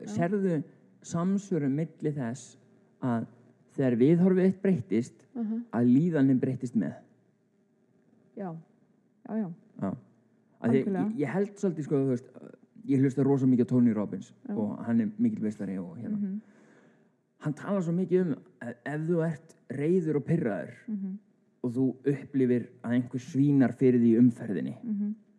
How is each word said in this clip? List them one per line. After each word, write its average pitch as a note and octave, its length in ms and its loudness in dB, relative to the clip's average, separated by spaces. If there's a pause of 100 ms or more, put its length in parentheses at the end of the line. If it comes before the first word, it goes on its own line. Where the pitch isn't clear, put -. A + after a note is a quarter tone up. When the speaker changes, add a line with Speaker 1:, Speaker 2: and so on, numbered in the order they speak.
Speaker 1:
Já. - 140 -12
Speaker 2:
sérðu F3+ 480 0 (400)
samsvörun E3+ 720 -2
milli D3+ 360 -4
þess B2 440 -8 (460)
að A#2 240 -2 (500)
þegar B2+ 240 2
viðhorfið F3 460 4
þitt F#3+ 160 0
breyttist, C3 720 -2
Speaker 1:
Mhm. A3+ 380 -6
Speaker 2:
að A#2+ 200 2
líðanin C3+ 480 4
breyttist C3 360 -4
með? E2 180 -2 (1400)
Speaker 1:
Já. F3+ 200 -10 (720)
Já, G#3 80 -8
já. G#3 140 -4 (320)
Speaker 2:
Já. - 60 -2 (720)
Af A#2+ 100 0
því C3+ 140 2
Speaker 1:
Algjörlega. F#3+ 280 -2
Speaker 2:
ég, A3 60 -8
ég C#3+ 100 -2
held G3+ 280 -4
svolítið, D#3+ 280 -2
sko, D3 120 -2
þú C3+ 120 0
veist, B2 200 -4 (580)
ég C3+ 140 2
hlusta C3+ 240 2
rosa C3+ 220 4
mikið B2 180 4
á - 40 -2
Tony A#2+ 240 4
Robbins G2 400 -6 (160)
Speaker 1:
Já. G3+ 80 -6
Speaker 2:
og G#2+ 280 -4
hann A#2 160 0
er G#2 180 0
mikill A2 240 0
meistari G#2 360 -6
og F2 200 -10
hérna. G#3+ 200 -6
Speaker 1:
Mhm. G3+ 220 -4 (1000)
Speaker 2:
Hann D3+ 120 -4
talar F#3+ 300 -4
svo E3 100 -2
mikið F3+ 340 0
um D3+ 100 -4 (260)
að A#2+ 120 -12 (120)
ef D3+ 220 -6
þú E3 240 0
ert - 220 -18 (160)
reiður D#3 460 0
og C3 80 -2
pirraður, G#2 480 -2 (160)
Speaker 1:
Mhm. G3 300 -8 (460)
Speaker 2:
Og B2 80 -4
þú C3 140 0 (180)
upplifir C3 640 0 (140)
að A#2 100 -4
einhver B2 280 -2
svínar C3+ 540 2
fyrir B2+ 260 4
því A#2 120 6
í A2 80 6
umferðinni. A2 540 2 (100)
Speaker 1:
Mhm. G#3 300 -4 (240)